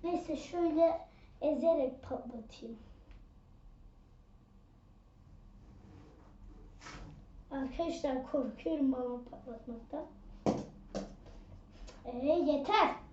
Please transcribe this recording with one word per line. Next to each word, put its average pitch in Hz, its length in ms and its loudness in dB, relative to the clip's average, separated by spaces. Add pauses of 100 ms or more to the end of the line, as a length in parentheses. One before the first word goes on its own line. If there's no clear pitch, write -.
Neyse, 320 340 0
şöyle 330 680 4 (340)
ezerek 294 640 4
patlatayım. 233 720 -8 (4000)
Arkadaşlar, 269 800 -2
korkuyorum 277 600 2
balon 247 400 0
patlatmaktan. 240 720 -10 (2000)
Ee, 240 200 -6
yeter. 311 680 6 (180)